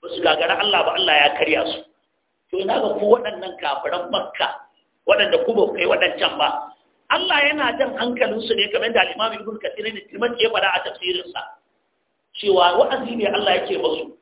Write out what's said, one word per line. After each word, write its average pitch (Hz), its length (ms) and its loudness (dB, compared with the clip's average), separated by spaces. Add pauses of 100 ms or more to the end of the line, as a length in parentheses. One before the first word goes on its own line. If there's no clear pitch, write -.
ba 170 40 -12
su - 140 -8
gagara 165 340 2
Allah 190 300 0
ba, 160 80 0
Allah 175 240 2
ya 147 140 6
karya 151 340 0
su. 104 160 -6 (720)
To, 185 80 -2
ina 208 180 0
ga 214 160 0
ku 202 160 -2
waɗannan 202 480 0
kafiran 165 480 -4
Makka, - 400 -2 (600)
waɗanda 202 360 4
ku 226 80 0
ba 202 160 4
ku - 80 -4
kai 175 80 -2
waɗancan 170 560 0
ba. - 320 -2 (380)
Allah 330 320 0
yana 285 340 0
jan 254 240 0
hankalinsu 226 560 -2
ne, 208 160 -2
kamar 226 240 -2
da 214 80 4
Al-Imam 220 320 -2
Ibn 214 220 -12
Kathir 208 260 -8
ne 214 180 -8
Tirmidhi 233 380 -6
ya 220 100 4
faɗa 196 220 0
a 180 80 -2
tafsirinsa, 180 600 -8 (920)
cewa 185 440 4
wa'azi 254 360 2
ne 214 120 -2
Allah 196 320 0
yake - 180 -4
musu. - 440 -4